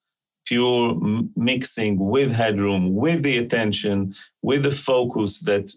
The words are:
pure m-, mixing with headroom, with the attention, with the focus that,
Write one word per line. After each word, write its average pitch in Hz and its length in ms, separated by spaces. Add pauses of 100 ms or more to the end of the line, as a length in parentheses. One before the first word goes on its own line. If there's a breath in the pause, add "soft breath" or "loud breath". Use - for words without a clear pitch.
(460)
pure 120 460
m-, 110 440
mixing 117 600
with 113 340
headroom, 101 640
with 151 280
the 135 160
attention, 104 760 (260 loud breath)
with 139 220
the 143 80
focus 123 680
that, 101 360